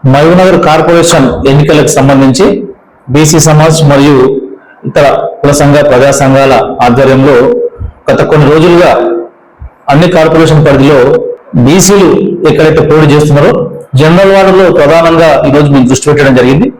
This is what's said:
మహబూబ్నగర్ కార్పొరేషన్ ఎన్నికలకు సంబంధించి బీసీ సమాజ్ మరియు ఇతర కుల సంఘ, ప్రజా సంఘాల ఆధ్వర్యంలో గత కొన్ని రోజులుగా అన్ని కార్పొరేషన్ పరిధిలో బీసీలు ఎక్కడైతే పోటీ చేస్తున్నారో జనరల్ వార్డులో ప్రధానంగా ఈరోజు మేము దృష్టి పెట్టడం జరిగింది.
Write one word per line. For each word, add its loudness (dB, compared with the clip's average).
మహబూబ్నగర్ 2
కార్పొరేషన్ 0
ఎన్నికలకు 0
సంబంధించి 0
బీసీ 0
సమాజ్ 2
మరియు 2
ఇతర 0
కుల 0
సంఘ, 2
ప్రజా 2
సంఘాల 0
ఆధ్వర్యంలో 2
గత -2
కొన్ని 2
రోజులుగా 2
అన్ని 0
కార్పొరేషన్ 2
పరిధిలో 2
బీసీలు 2
ఎక్కడైతే 0
పోటీ 2
చేస్తున్నారో 0
జనరల్ 2
వార్డులో 2
ప్రధానంగా 2
ఈరోజు 0
మేము 2
దృష్టి -4
పెట్టడం 0
జరిగింది. 0